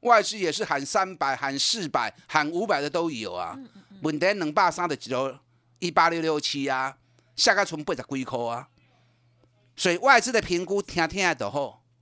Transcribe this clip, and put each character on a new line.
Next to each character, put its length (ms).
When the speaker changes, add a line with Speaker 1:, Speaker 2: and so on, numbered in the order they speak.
Speaker 1:
外 220
资 160
也 120
是 140
喊 220
三 280
百、 220
喊 220
四 280
百、 280
喊 240
五 160
百 140
的 80
都 220
有 240
啊。 200
Speaker 2:
嗯， 100
嗯， 160
嗯。 120
Speaker 1:
问 160
题 140
两 180
百 200
三 180
的 100
时 160
候， 160
一 120
八 180
六 140
六 180
七 260
啊， 300
下 160
个 140
存 180
八 100
十 80
几 220
块 220
啊。 200
所 160
以 60
外 200
资 140
的 80
评 240
估 160
听 260
听 300
就 140
好。 320